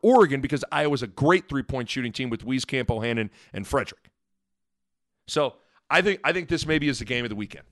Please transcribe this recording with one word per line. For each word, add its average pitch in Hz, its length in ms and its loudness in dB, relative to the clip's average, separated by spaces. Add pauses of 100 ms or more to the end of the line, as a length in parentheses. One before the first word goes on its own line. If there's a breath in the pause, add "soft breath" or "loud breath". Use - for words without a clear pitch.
Oregon 202 360 6
because 135 320 -2
Iowa's 147 300 0
a 120 60 -6
great 156 420 2
three-point 131 400 -6
shooting 120 220 -4
team 127 180 -6
with 110 160 -6
Wieskamp, 127 400 -2
Bohannon, 113 460 -2 (220 soft breath)
and 95 120 -8
Frederick. - 460 -4 (1160)
So 143 280 -2 (340 soft breath)
I 165 120 4
think, 196 220 0
I 151 80 2
think 170 160 -4
this 156 200 -4
maybe 156 220 2
is 127 100 -4
the 117 60 -8
game 123 200 -4
of 110 40 -6
the 104 60 -6
weekend. 101 360 -10